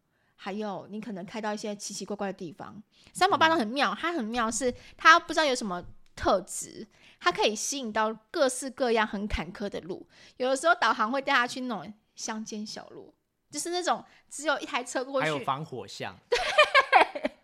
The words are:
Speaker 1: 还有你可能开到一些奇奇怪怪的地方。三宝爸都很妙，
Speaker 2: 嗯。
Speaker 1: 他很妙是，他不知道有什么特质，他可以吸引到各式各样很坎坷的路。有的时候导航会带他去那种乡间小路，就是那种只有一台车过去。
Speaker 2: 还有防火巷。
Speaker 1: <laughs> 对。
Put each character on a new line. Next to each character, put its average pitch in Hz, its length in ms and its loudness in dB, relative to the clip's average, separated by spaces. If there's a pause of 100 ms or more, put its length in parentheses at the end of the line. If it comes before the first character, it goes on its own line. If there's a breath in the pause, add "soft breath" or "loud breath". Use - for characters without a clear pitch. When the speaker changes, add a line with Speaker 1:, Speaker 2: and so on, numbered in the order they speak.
(360)
Speaker 1:
还 - 160 -10
有 202 380 -6
你 214 100 -8
可 226 120 -10
能 190 140 -8
开 220 140 -10
到 214 120 -4
一 208 40 -4
些 208 200 -6
奇 202 160 -10
奇 202 140 -8
怪 208 100 -6
怪 202 160 -4
的 - 0 -
地 185 200 -10
方。 - 300 -14 (300 loud breath)
三 370 160 4
宝 370 80 4
爸 320 120 6
都 320 80 4
很 233 120 0
妙， 233 240 0
Speaker 2:
嗯。 202 40 -4
Speaker 1:
他 330 160 -2
很 302 120 -2
妙 226 260 -2
是， 247 240 -2 (220 loud breath)
他 330 240 10
不 339 120 -8
知 320 60 2
道 320 60 4
有 269 100 4
什 247 120 -4
么 180 160 -6 (320)
特 208 280 2
质， - 440 -12 (320 loud breath)
他 359 140 2
可 381 140 2
以 214 100 2
吸 277 220 -6
引 240 120 -6
到 220 220 0 (180)
各 302 160 4
式 262 220 -2
各 240 240 0
样 220 140 4
很 208 200 -6
坎 185 240 -4
坷 202 180 -8
的 175 120 -8
路。 165 260 -10 (300 loud breath)
有 254 140 0
的 269 60 2
时 320 120 2
候 339 60 6
导 240 180 4
航 226 180 0
会 269 120 0
带 277 100 0
他 240 140 4
去 254 160 -8
那 247 120 -6
种 185 200 -10 (200)
乡 220 300 -8
间 214 220 -10
小 - 240 -12
路， - 240 -18 (360)
就 294 80 -8
是 330 120 -4
那 359 120 -2
种 240 220 0 (240 loud breath)
只 - 160 -12
有 294 160 2
一 - 60 -8
台 254 180 -2
车 262 180 -4
过 269 200 0
去。 - 20 2
Speaker 2:
还 156 40 2
有 151 100 0
防 135 260 -2
火 113 220 -8
巷。 101 340 -10
Speaker 1:
<laughs> - 80 -20
对。 - 1040 4 (140)